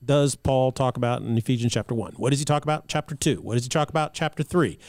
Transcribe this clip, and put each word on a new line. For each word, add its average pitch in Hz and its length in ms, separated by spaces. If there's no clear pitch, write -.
does 143 320
Paul 131 360
talk 127 240
about 120 260
in 113 160
Ephesians 120 360
chapter 117 200
one? 104 220
What 113 140
does 139 100
he 147 60
talk 147 180
about 151 240
chapter - 260
two? 131 280
What 110 140
does 120 80
he 131 60
talk 151 200
about 156 240
chapter - 280
three? 151 360